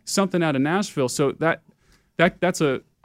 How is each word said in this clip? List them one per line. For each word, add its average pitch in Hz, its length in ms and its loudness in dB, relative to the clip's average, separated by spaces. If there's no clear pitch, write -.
Something 185 400 0
out 156 140 0
of 131 40 0
Nashville. 156 480 -2
So 143 240 0
that, 160 280 -2
that, 175 240 2
that's 180 180 0
a, 139 220 0